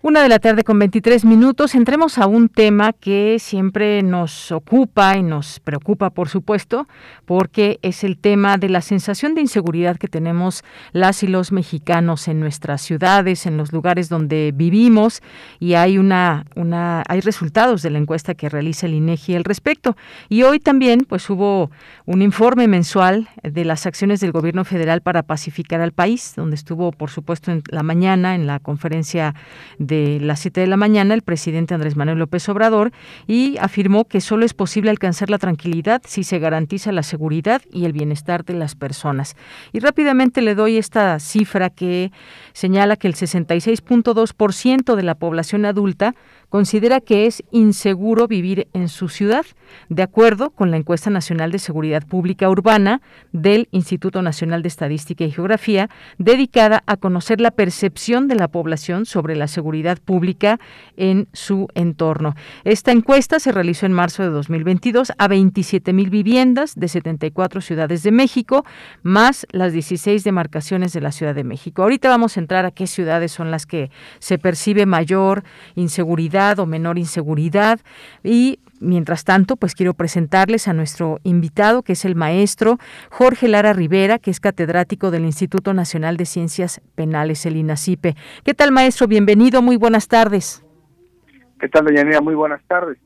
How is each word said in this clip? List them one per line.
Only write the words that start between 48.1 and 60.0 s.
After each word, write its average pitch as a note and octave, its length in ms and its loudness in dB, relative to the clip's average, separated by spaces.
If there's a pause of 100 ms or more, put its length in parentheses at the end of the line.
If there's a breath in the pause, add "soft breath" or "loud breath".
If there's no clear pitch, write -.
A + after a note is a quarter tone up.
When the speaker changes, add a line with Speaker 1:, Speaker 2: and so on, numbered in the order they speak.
Speaker 1:
vivir F#3+ 460 -2
en F3+ 140 -4
su D#3+ 220 -8
ciudad, A3+ 360 -2 (440 soft breath)
de E3 120 -2
acuerdo A3 500 2
con F#3 200 0
la D#3+ 60 0
Encuesta E3 320 -4
Nacional E3 420 -4
de G3 80 -6
Seguridad D#3 480 -4
Pública F#3 420 -2
Urbana G3+ 520 2 (320 soft breath)
del G3+ 380 2
Instituto F#3 500 -4
Nacional E3 420 -4
de F3 60 -4
Estadística D3+ 560 -6
y D3+ 60 -4
Geografía, G3 580 -2 (280 loud breath)
dedicada A3+ 680 4
a G#3 100 0
conocer G3 440 -2
la A#3 100 4
percepción A3 760 -2
de C4 80 0
la F3+ 120 0
población E3 580 -4
sobre D#3+ 300 -4
la D3 120 -2
seguridad D#3 320 -6 (240)